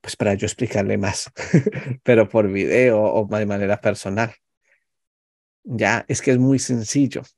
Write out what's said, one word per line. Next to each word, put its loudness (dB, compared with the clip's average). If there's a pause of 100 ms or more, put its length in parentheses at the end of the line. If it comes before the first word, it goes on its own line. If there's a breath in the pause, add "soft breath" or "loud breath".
Pues, -14
para 0
yo -4
explicarle -2
más, -4
<laughs> -2
pero 4
por 2
video 2
o 0
de -2
manera -2
personal. -4 (1300)
Ya, 0
es -4
que 2
es 4
muy 2
sencillo. -2 (160)